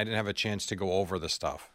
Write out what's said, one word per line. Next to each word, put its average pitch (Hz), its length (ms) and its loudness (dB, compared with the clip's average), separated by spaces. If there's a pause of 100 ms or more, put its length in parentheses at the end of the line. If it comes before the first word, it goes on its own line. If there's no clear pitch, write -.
didn't 110 100 0
have 107 120 2
a 101 60 0
chance 104 340 -2
to 104 100 -2
go 92 160 2
over 95 260 2
the 82 80 -2
stuff. - 480 -4